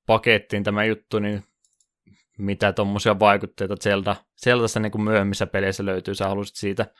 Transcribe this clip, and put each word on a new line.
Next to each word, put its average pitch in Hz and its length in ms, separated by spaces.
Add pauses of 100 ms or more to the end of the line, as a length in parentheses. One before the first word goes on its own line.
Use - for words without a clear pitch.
pakettiin 104 580
tämä 104 220
juttu, 107 340
niin 104 240 (960)
mitä 101 360
tommosia 101 460
vaikutteita 101 560
Zelda, 98 400 (280)
Zeldassa 120 360
niinku 107 180
myöhemmissä 104 500
peleissä 98 380
löytyy? 95 300
Sä 98 120
halusit 101 280
siitä 101 300 (140)